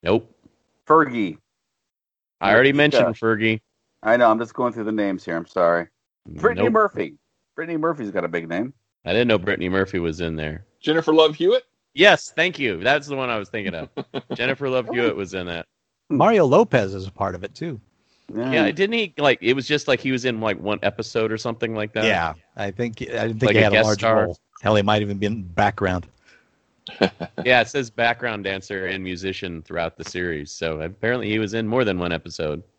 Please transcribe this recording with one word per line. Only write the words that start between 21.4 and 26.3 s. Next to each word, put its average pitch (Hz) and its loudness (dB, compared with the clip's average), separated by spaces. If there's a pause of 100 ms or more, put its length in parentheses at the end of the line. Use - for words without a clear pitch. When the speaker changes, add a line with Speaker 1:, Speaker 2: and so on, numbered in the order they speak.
Speaker 1:
like 107 -6
that? 110 -2
Speaker 4:
Yeah, 85 0 (240)
I 101 -6
think, 117 -6
I - -8
didn't 113 -4
think - 0
Speaker 1:
Like 107 4
Speaker 4:
he 110 6
Speaker 1:
a 110 6
Speaker 4:
had 104 4
a 107 4
Speaker 1:
guest 110 6
Speaker 4:
large 104 2
Speaker 1:
star? 110 2
Speaker 4:
role. 87 -6 (240)
Hell, 107 4
he 101 4
might 104 2
have 104 -4
even 101 -6
been 104 -2
background. 90 -2
Speaker 1:
<laughs> - -18 (440)